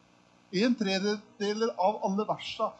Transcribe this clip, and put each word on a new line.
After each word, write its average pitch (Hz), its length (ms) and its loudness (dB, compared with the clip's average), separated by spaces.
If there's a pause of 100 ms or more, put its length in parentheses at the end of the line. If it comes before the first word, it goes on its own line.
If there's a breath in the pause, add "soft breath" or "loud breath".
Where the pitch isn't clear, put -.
(640)
En 240 140 4
tredjedel 208 920 0 (100)
av 202 260 2
alle 202 220 0
versa - 520 -4